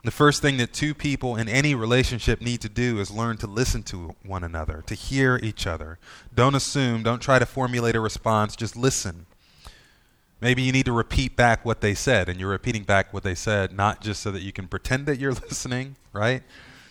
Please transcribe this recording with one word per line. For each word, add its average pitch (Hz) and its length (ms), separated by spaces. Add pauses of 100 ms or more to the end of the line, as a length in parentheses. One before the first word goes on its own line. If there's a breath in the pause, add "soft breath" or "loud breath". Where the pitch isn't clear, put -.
The 113 80
first 147 320
thing 139 140
that 120 160
two 147 220
people 127 420
in 113 120
any 139 280
relationship 120 640
need 120 220
to 113 60
do 117 300
is 98 140
learn 113 260
to 113 80
listen 110 380
to 85 400
one 92 180
another, 80 460
to 107 80
hear 131 440
each 110 240
other. 80 340 (360 loud breath)
Don't 135 220
assume, 120 480
don't 117 180
try 131 160
to 120 80
formulate 123 480
a 113 60
response, 107 560
just 113 200
listen. 101 500 (1160 soft breath)
Maybe 123 180
you 131 120
need 131 120
to 127 80
repeat 117 440
back 117 280
what 113 160
they 104 140
said, 98 340
and 90 100
you're 95 120
repeating 104 340
back 98 300
what 95 80
they 92 120
said, 95 380
not 98 300
just 107 180
so 104 100
that 95 120
you 95 100
can 92 160
pretend 131 380
that 143 120
you're 135 140
<laughs> - 160
listening, 131 480 (160)
right? 120 300 (480 loud breath)